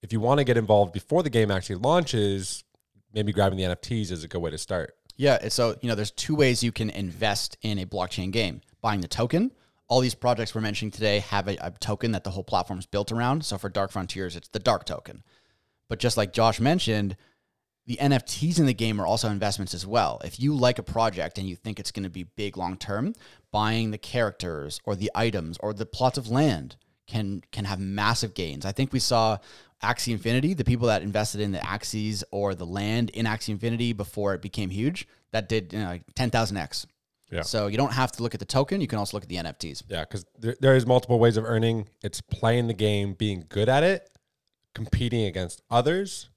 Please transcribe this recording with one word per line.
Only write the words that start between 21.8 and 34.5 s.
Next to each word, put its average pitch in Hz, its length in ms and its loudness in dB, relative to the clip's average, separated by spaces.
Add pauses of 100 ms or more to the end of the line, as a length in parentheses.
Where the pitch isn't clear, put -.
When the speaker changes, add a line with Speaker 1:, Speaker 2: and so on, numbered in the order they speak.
Speaker 2:
it's - 100 -8
gonna 98 180 -6
be 90 140 -10
big 101 340 -8
long 92 200 -4
term, 113 380 -4 (360)
buying 110 400 0
the 107 80 -6
characters 87 840 -4
or 107 100 -2
the 95 200 -2
items 95 440 -2
or 107 160 -4
the 104 120 -6
plots 127 300 0
of 123 120 -6
land 113 480 0 (320)
can, 101 420 -4
can 101 140 -8
have 98 160 -4
massive 104 520 0
gains. 76 320 -6
I 95 60 -4
think 131 220 -2
we 131 80 2
saw 113 380 2 (440)
Axie 117 300 0
Infinity, 123 420 0
the 151 80 -4
people 120 240 2
that 104 160 4
invested 104 380 -2
in 104 100 0
the 92 80 -2
Axies 107 720 -4
or 101 240 0
the 90 120 -10
land 104 440 -2
in 113 160 -2
Axie 110 220 -2
Infinity 117 440 -2
before 101 420 -2
it 90 80 -6
became 98 280 -6